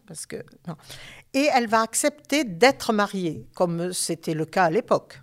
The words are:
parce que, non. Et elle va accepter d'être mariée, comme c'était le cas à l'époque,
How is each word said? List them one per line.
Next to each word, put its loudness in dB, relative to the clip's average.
parce -16
que, -14
non. -10
Et 2
elle 2
va 2
accepter -2
d'être 2
mariée, -2
comme -2
c'était -4
le -2
cas 2
à 4
l'époque, 0